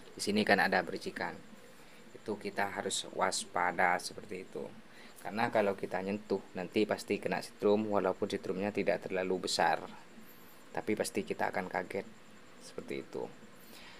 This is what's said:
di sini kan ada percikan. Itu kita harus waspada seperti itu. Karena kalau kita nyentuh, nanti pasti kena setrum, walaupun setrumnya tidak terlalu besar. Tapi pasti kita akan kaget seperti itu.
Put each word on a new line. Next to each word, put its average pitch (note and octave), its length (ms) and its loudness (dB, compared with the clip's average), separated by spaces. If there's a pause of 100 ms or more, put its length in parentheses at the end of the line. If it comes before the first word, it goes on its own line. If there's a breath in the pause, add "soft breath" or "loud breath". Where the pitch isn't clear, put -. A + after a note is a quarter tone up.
(180)
di - 40 -8
sini G#2 200 4
kan G#2 160 6
ada F#2 240 6
percikan. F2 560 -4 (800 loud breath)
Itu G#2 240 -6
kita G2 320 -2
harus G2 400 -2
waspada F2+ 880 4
seperti - 480 -8
itu. - 160 -6 (540 loud breath)
Karena A2 320 0
kalau G2+ 240 4
kita G2 240 -4
nyentuh, G2 400 0 (160)
nanti F#2+ 320 2
pasti G2+ 320 0
kena F2+ 240 -2
setrum, G#2 480 4
walaupun F#2+ 400 2
setrumnya F#2+ 400 0
tidak F2+ 320 2
terlalu F#2 480 0
besar. E2+ 320 4 (880)
Tapi G#2+ 240 0
pasti G#2 320 -2
kita G2 240 0
akan F#2+ 160 0
kaget F#2 400 -2 (560)
seperti - 400 -8
itu. - 240 -6 (720 loud breath)